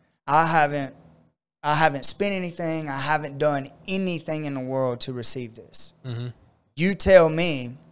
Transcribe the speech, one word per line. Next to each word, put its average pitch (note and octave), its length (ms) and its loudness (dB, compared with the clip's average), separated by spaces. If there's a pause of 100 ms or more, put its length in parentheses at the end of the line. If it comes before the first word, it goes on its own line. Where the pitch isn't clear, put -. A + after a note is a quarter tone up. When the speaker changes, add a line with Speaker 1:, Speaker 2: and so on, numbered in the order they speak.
(260)
Speaker 1:
I D#3 200 4
haven't, D3 480 0 (680)
I D3+ 120 0
haven't D3+ 300 2
spent G3+ 300 -2
anything. E3+ 540 -6
I C3+ 100 -6
haven't C#3+ 400 -2
done C#3+ 320 -2 (160)
anything E3+ 580 -4
in C#3+ 100 -8
the C3+ 60 -6
world B2+ 420 -4
to C3 100 -10
receive A#2+ 420 -6
this. - 380 -14 (120)
Speaker 2:
Mm-hmm. A#2+ 240 -10 (480)
Speaker 1:
You F#3 180 0
tell F3+ 340 8
me D3+ 480 -2 (160)